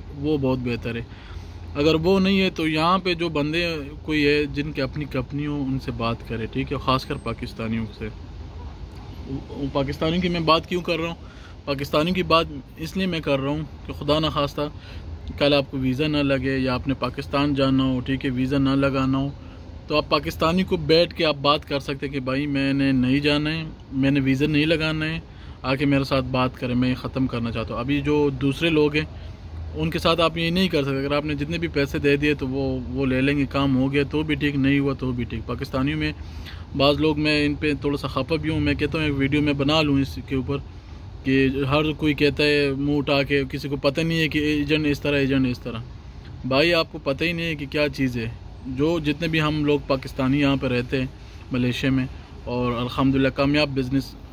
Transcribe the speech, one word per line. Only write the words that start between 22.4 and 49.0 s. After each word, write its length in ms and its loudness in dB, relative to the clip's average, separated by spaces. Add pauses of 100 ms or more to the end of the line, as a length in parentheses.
मैंने 460 2
नहीं 280 4
जाना 300 2
है, 160 -4 (280)
मैंने 260 4
वीज़ा 260 2
नहीं 200 4
लगाना 380 0
है, 180 -4 (420)
आके 220 2
मेरे 180 4
साथ 180 0
बात 340 0
करें, 180 -2
मैं 140 2
ये 60 2
ख़त्म 320 -2
करना 240 -2
चाहता 240 -4
हूँ। 60 -4
अभी 220 0
जो 280 2
दूसरे 400 0
लोग 260 4
हैं 100 0 (680)
उनके 220 -2
साथ 180 4
आप 220 2
ये 120 0
नहीं 180 2
कर 160 2
सकते। 140 0
अगर 160 0
आपने 200 0
जितने 240 -4
भी 100 -2
पैसे 300 0
दे 180 4
दिए 180 4
तो 120 -4
वो, 220 -2 (200)
वो 160 -2
ले 160 2
लेंगे, 260 2
काम 280 2
हो 140 4
गया 160 2
तो 180 -2
भी 140 0
ठीक, 200 0
नहीं 240 4
हुआ 140 0
तो 180 -4
भी 120 -2
ठीक। 220 -8
पाकिस्तानियों 520 -2
में 160 -2 (640)
बाज़ 220 4
लोग, 200 4
मैं 260 2
इन 100 2
पे 200 0
थोड़ा 220 -2
सा 120 -4
खफा 280 -2
भी 120 -2
हूँ, 120 0
मैं 160 2
कहता 220 0
हूँ 80 0
एक 80 0
वीडियो 280 2
मैं 160 2
बना 240 4
लूँ 180 4
इसके 360 -4
ऊपर, 260 -2 (640)
कि 440 2
हर 240 2
कोई 220 2
कहता 280 2
है 320 4
मुँह 240 0
उठा 240 2
के, 220 0
किसी 240 -6
को 80 -2
पता 260 0
नहीं 180 0
है 80 2
कि 120 0
एजेंट 460 2
इस 160 0
तरह, 160 2
एजेंट 280 4
इस 160 -2
तरह। 200 -8 (640)
भाई, 260 4
आपको 260 0
पता 260 -2
ही 80 0
नहीं 140 -4
है 100 -2
कि 100 -8
क्या 220 0
चीज़ 300 0
है। 120 -4 (380)
जो 320 0